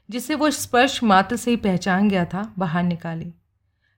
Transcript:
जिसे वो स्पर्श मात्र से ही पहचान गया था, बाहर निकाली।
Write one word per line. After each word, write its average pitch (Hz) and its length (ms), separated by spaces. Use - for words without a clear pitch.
जिसे 247 240
वो 294 160
स्पर्श 269 520
मात्र 196 340
से 226 140
ही 240 60
पहचान 196 520
गया 190 160
था, 190 340
बाहर 175 240
निकाली। 170 520